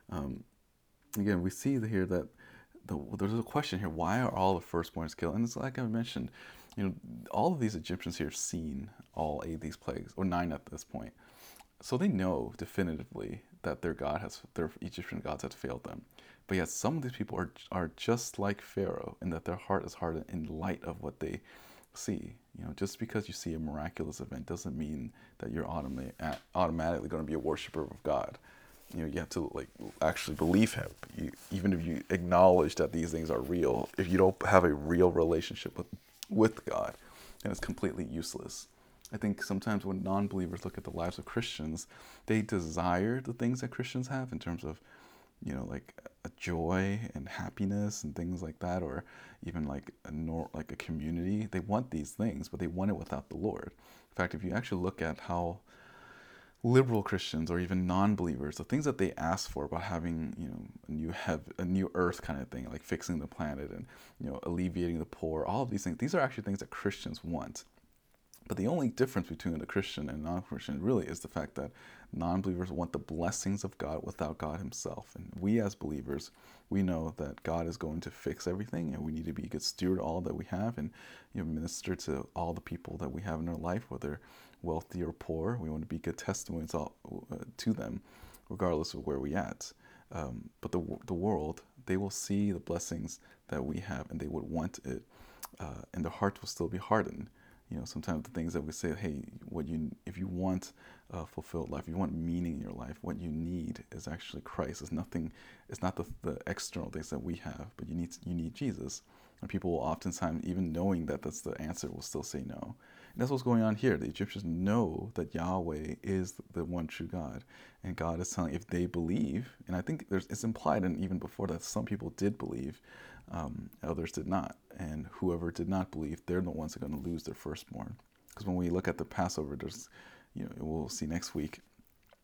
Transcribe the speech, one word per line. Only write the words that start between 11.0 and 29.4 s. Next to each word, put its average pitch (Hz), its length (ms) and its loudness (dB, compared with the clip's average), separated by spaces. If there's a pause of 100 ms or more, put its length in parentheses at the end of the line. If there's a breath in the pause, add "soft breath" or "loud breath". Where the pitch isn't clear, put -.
So - 160 0
they 190 100 4
know 92 500 4
definitively - 840 -2 (220)
that - 180 -2
their 82 140 0
God 73 260 0
has, - 200 -10 (120)
their 80 260 0
Egyptian - 420 -6
gods - 200 -4
have - 120 -4
failed - 300 -6
them. - 200 -10 (420 loud breath)
But 95 120 2
yet 82 120 4
some 156 280 0
of 147 40 -2
these 127 120 -4
people 101 260 -4
are, 90 120 0 (200)
are 87 240 0
just - 420 0
like 101 240 0
Pharaoh - 600 -2
in 87 100 0
that 80 140 -4
their 87 100 0
heart - 300 0
is - 100 -10
hardened 82 340 -2
in 82 160 -4
light 80 380 -4
of 82 180 -6
what - 180 -6
they - 220 -4 (540 loud breath)
see. - 400 -4 (220)
You - 80 -8
know, 78 100 -6
just - 240 -4
because 110 280 -2
you - 60 -8
see - 200 -4
a 80 60 -2
miraculous 76 600 -4
event - 260 -8
doesn't 78 320 -4
mean 76 340 -4 (280 loud breath)
that 55 120 -4
you're 78 140 0
automa-, 67 540 -4
a-, 76 180 -2 (160)
automatically 82 560 2
gonna 80 140 -2
be 76 100 -2
a 78 60 2
worshiper 76 440 0
of - 200 -8
God. - 340 2 (560 loud breath)
You 85 80 -2
know, 80 60 0
you 73 120 0
have 80 100 -2
to, 82 240 0